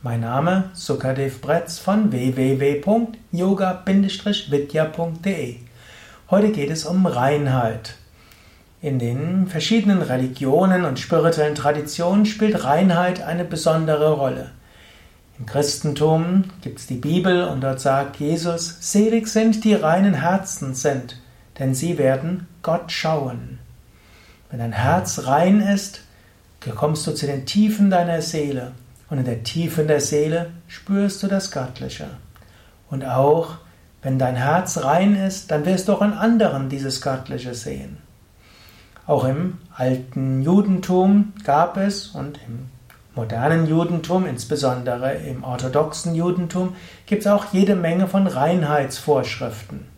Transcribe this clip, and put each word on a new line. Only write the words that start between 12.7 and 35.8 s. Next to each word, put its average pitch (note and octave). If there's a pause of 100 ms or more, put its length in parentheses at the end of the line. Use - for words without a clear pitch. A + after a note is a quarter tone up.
eine F3
besondere D#3
Rolle. C3 (880)
Im A#2+
Christentum D#3 (160)
gibt's -
die B2+
Bibel F3+
und C#3
dort C3
sagt C#3
Jesus: E3
„Selig A3
sind, A3
die G#3+
reinen F3+
Herzens D3
sind, B2+ (420)
denn C3
sie E3+
werden C#3 (160)
Gott E3+
schauen.“ C3 (920)
Wenn B2+
dein A#2
Herz C#3
rein F3
ist, G3 (760)
kommst D#3
du D#3
zu -
den C#3
Tiefen G#3
deiner E3+
Seele C#3 (360)
und D3
in B2+
der A#2+
Tiefe E3
in D3+
der D3
Seele D#3 (180)
spürst G3
du G3+
das F#3+
Göttliche. C3 (840)
Und C3+
auch C#3+ (460)
wenn C3
dein B2+
Herz D3
rein F#3+
ist, F#3+
dann D3
wirst F#3